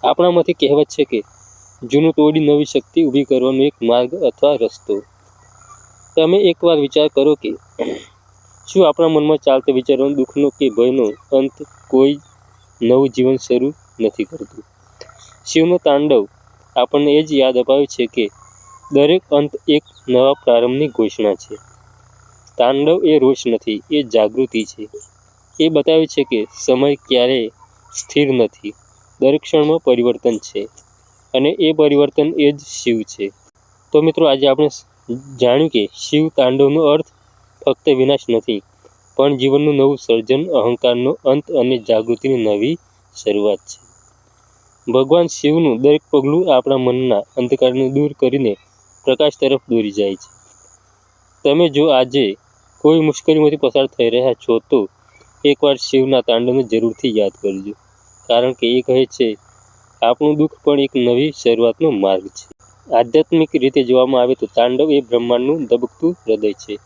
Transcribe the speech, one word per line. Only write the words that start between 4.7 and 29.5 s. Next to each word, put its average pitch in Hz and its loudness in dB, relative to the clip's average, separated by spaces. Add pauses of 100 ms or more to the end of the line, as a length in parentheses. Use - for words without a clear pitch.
તમે 165 2
એકવાર 170 2
વિચાર 147 0
કરો 147 2
કે - -8 (1160)
શું 185 2
આપણા 165 2
મનમાં 156 0
ચાલતા 135 0
વિચારોનો, 135 0
દુઃખનો 139 -2
કે 131 -2
ભયનો 120 -2
અંત 135 -2 (380)
કોઈ 139 2 (640)
નવું 127 2
જીવન 127 0
શરૂ 127 -2 (260)
નથી 110 -4
કરતું? - -14 (840)
શિવનો 170 0
તાંડવ 143 2 (480)
આપણને 143 0
એ 151 2
જ 151 -6
યાદ 131 2
અપાવે 135 2
છે 123 -6
કે 110 -4 (640)
દરેક 147 2 (100)
અંત 147 0 (180)
એક 147 2 (260)
નવા 127 2
પ્રારંભની 127 0
ઘોષણા 107 -2
છે. - -12 (1000)
તાંડવ 139 0
એ 151 4
રોષ 131 0
નથી, 110 -4 (100)
એ 147 -2
જાગૃતિ 113 -2
છે. 107 -14 (720)
એ 160 2
બતાવે 160 2
છે 143 -2
કે 110 -4 (120)
સમય 139 0
ક્યારેય 123 -2 (460)
સ્થિર 143 -2
નથી, 107 -4 (480)
દરેક 139 2
ક્ષણમાં 156 0